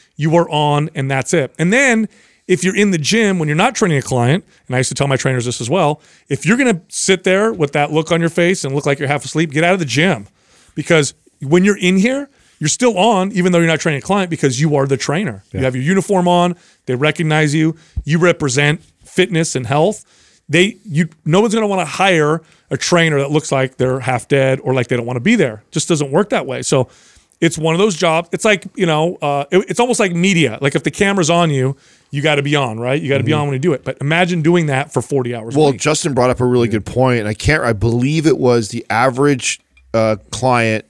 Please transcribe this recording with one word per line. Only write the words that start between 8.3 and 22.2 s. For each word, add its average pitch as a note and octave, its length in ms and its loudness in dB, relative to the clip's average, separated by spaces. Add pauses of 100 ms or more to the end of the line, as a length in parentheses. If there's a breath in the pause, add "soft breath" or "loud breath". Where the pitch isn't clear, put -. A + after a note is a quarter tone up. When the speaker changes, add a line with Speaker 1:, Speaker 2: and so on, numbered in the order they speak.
Speaker 1:
face F3 340 0
and C3+ 100 -4
look C#3+ 120 -4
like C#3 120 0
you're C#3 100 -4
half D3 180 -4
asleep, D#3 260 -2
get D3+ 100 0
out F3 120 2
of G3 40 0
the E3+ 60 -4
gym. C3 420 0 (480 soft breath)
Because D#3 380 0 (300)
when E3+ 220 4
you're G3+ 140 2
in F#3 200 2
here, C4 320 0 (280 soft breath)
you're D3+ 100 -2
still A3+ 300 0
on, G3 340 2
even F3+ 200 2
though E3+ 60 4
you're E3+ 100 4
not D#3+ 120 0
training D3 180 -2
a B2 40 -10
client, F#3+ 280 -2
because C3+ 300 -2
you D3+ 160 2
are C#3 100 0
the C3+ 100 0
trainer. C#3 560 -6
Speaker 2:
Yeah. G2 80 -6
Speaker 1:
You C3 60 0
have B2+ 100 -2
your B2+ 80 -4
uniform F#3 420 0
on, F3 300 2 (300 soft breath)
they B2+ 80 -2
recognize D#3 600 0
you, D#3 220 0 (280 loud breath)
you D3+ 140 0
represent D3+ 640 0 (220)
fitness E3 500 -2
and C3 120 -6
health. D#3 380 0 (440 soft breath)
They, F3+ 300 2 (100)
you, D#3+ 220 -2 (160)
no F3 160 4
one's A3+ 100 0
gonna A3 140 0
wanna F#3+ 180 -2
hire E3 560 2 (300 soft breath)